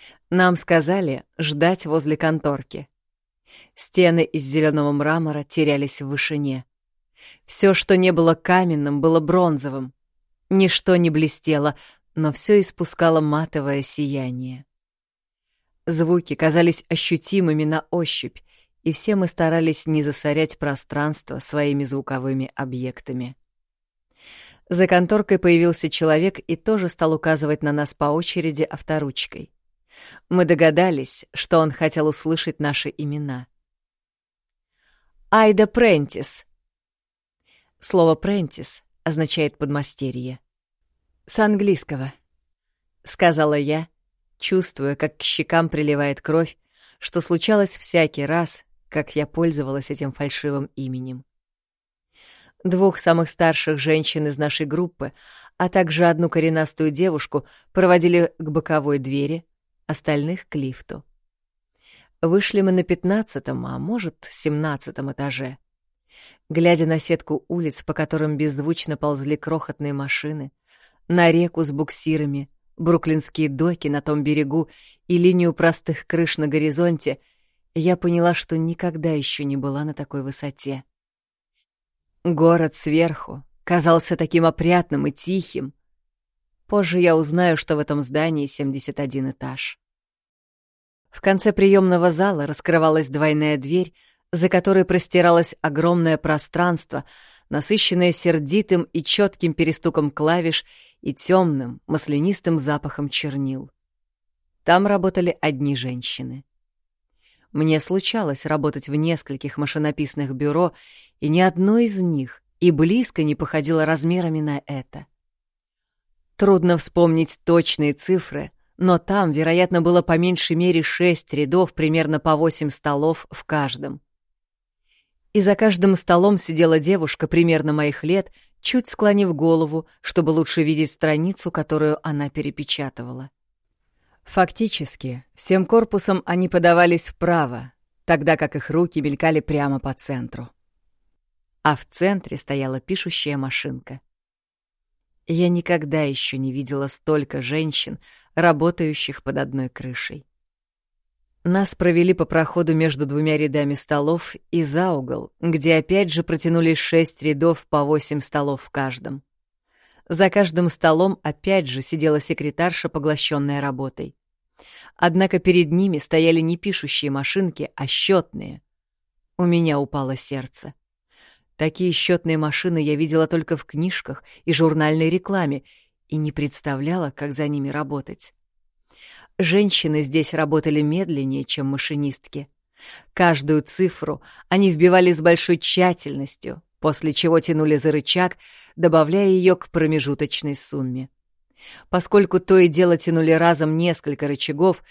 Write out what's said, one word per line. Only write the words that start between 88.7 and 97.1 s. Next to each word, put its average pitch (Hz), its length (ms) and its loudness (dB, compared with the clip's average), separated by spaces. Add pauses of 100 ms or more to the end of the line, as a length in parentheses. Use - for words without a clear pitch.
один 135 320 -4
этаж. - 480 -12 (1300)
В - 120 -18
конце 196 320 2
приемного 190 580 4
зала 165 340 0
раскрывалась 156 640 2
двойная 151 500 0
дверь, 160 360 -2 (400)
за 175 160 2
которой 185 360 4
простиралось 170 760 2
огромное 160 560 2
пространство, 156 880 -2 (440)